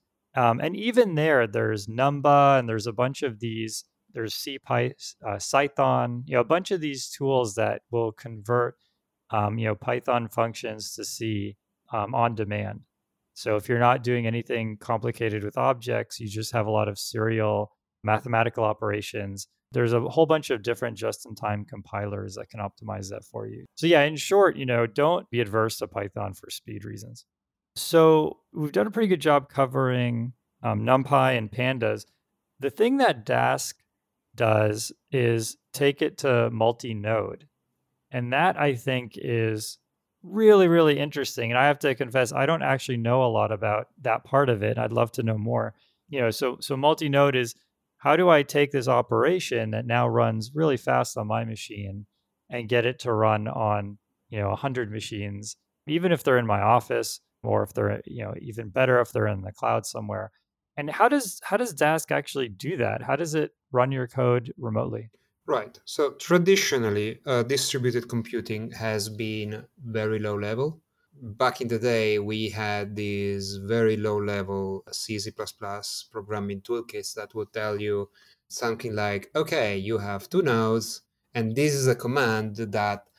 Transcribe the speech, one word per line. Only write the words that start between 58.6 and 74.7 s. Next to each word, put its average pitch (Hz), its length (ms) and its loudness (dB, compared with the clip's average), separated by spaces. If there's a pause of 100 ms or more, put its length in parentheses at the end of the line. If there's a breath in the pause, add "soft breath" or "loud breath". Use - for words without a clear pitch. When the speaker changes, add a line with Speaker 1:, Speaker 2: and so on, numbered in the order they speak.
Speaker 1:
better 127 320 4
if 113 100 0
they're 110 160 0
in 101 140 -2
the 95 120 -10
cloud 113 340 -2
somewhere. 104 460 -8 (440)
And 147 140 -6
how 220 180 4
does, 262 360 -2
how 196 120 0
does 233 160 -2
Dask 156 380 0
actually 139 400 -4
do 131 260 -8
that? 110 240 -2
How 131 160 -2
does 156 180 -4
it 151 180 -2 (200)
run 127 180 4
your 131 160 -4
code 123 520 0
remotely? 113 500 -4 (380)
Speaker 2:
Right. 117 400 -4
So 143 240 -2
traditionally, 127 1160 2
uh, 123 200 2
distributed 123 640 -2
computing 113 640 -4
has 110 360 -4
been 107 560 -6 (180)
very 110 360 -2
low 107 180 -2
level. 113 460 -4 (340)
Back 123 440 -2
in 120 80 -4
the 113 100 0
day, 110 400 2
we 107 300 -2
had 104 480 -4
these 101 580 -4
very 110 420 2
low 104 220 0
level 98 720 -4